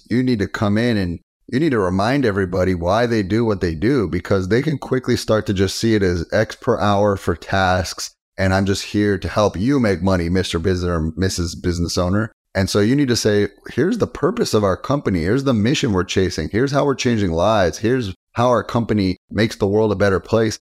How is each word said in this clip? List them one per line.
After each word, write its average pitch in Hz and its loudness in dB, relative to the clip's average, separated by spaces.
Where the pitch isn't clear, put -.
you 123 0
need 123 0
to 98 -2
come 101 -2
in 117 0
and 87 -4
you 123 -2
need 160 2
to 117 2
remind 101 0
everybody 92 0
why 90 0
they 117 0
do 104 0
what 104 0
they 85 0
do, 104 0
because 92 -2
they 113 2
can 147 -2
quickly 127 -2
start 110 0
to 107 -2
just 95 0
see 113 2
it 104 2
as 87 0
X 110 0
per - -2
hour 101 2
for - -2
tasks. 92 -2
And 95 2
I'm 98 2
just 95 0
here 104 0
to 85 -8
help 104 0
you 127 0
make 98 0
money, 90 2
Mister 90 0
Business 90 0
or 80 -2
Missus 87 -2
Business 85 -2
Owner. 95 0
And 95 0
so 107 0
you 110 4
need 143 2
to 117 0
say, 104 2
"Here's 185 0
the - 0
purpose - -2
of 107 2
our 92 2
company. 131 -2
Here's 120 0
the 135 0
mission 117 0
we're 90 0
chasing. 90 -2
Here's 127 0
how 143 0
we're 135 2
changing 101 0
lives. 92 2
Here's 113 -2
how 120 0
our 117 2
company 104 0
makes 110 -2
the 104 0
world 107 2
a 98 0
better 95 2
place." 110 0